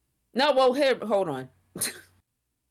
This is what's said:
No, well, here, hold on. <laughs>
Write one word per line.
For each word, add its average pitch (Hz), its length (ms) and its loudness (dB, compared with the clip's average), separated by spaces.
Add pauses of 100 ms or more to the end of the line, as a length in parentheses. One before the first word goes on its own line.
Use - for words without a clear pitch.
(360)
No, 277 180 2
well, 254 200 4
here, 269 280 0
hold 202 280 -2
on. 131 200 -8 (260)
<laughs> - 60 -8 (880)